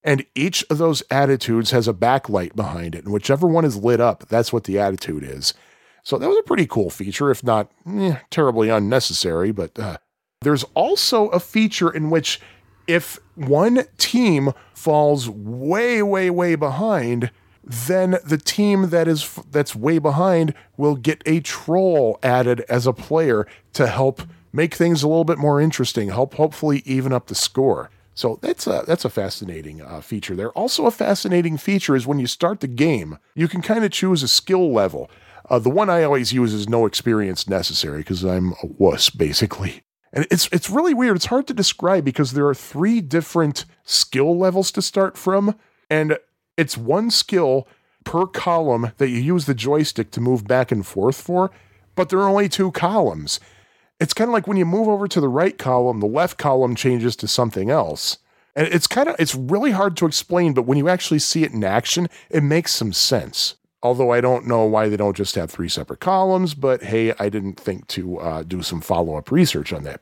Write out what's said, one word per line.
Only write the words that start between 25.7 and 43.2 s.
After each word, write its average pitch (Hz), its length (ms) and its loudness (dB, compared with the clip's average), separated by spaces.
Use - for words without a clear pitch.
help 120 260 -2
hopefully 151 520 0
even 131 260 -2
up 123 140 -2
the - 80 -10
score. 123 560 0
So - 280 -4
that's - 240 -4
a, - 200 -2
that's - 180 -2
a 117 60 0
fascinating, 85 720 -8
uh, 80 180 -14
feature 101 340 -10
there. 101 180 -6
Also 262 340 -2
a 233 40 6
fascinating 175 680 0
feature 190 360 0
is 123 120 0
when 143 120 -2
you 123 80 -2
start 180 340 -2
the 147 60 -4
game, 120 520 0
you 165 120 0
can 175 160 -4
kinda 220 260 0
choose 180 340 0
a 127 60 -2
skill 185 440 2
level. 90 380 0
Uh, 127 100 4
the 117 120 2
one 196 200 2
I 170 120 4
always 135 300 2
use 120 200 2
is 104 160 -4
no 117 180 4
experience 104 640 -2
necessary 78 540 -4
'cause 92 220 -4
I'm 92 280 0
a - 40 -8
wuss, 90 320 4
basically. - 720 -2
And 151 180 -2
it's, - 200 2
it's - 180 -2
really 302 240 0
weird. 240 240 2
It's - 100 -2
hard 269 200 0
to 262 80 -8
describe 180 500 0
because 131 280 0
there 143 160 2
are 135 60 2
three 208 460 0
different 156 640 -2